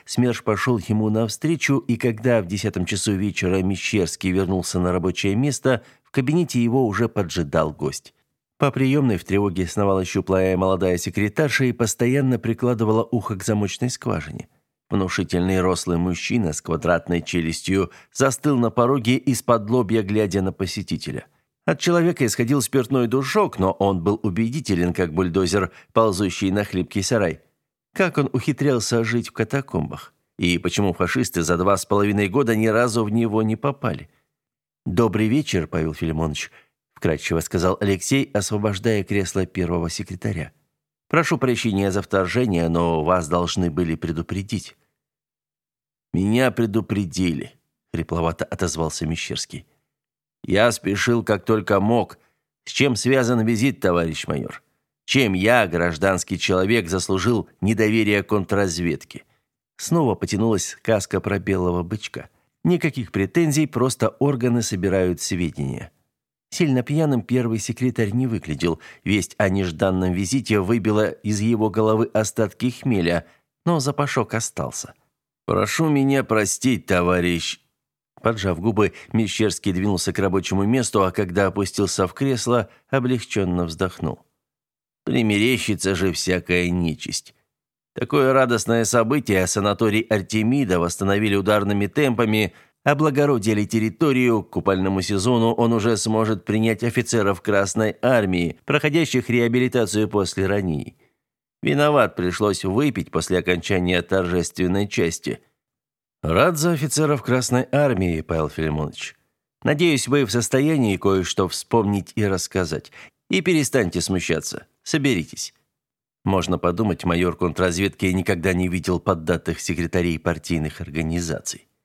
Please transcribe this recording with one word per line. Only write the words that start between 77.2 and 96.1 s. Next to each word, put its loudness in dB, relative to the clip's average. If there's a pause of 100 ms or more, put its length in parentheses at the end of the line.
Поджав -2
губы, 0 (180)
Мещерский 0
двинулся -2
к -4
рабочему 0
месту, 2
а 2
когда 0
опустился 0
в -16
кресло, 0 (200)
облегченно 0
вздохнул. -4 (800)
"Примерещится 0
же 0
всякая 0
нечисть". -4 (580)
Такое 2
радостное 2
событие, 2
санаторий 0
Артемида 0
восстановили 0
ударными 2
темпами, 0 (300)
облагородили 2
территорию, 0
к -20
купальному 0
сезону 2
он 2
уже 2
сможет 0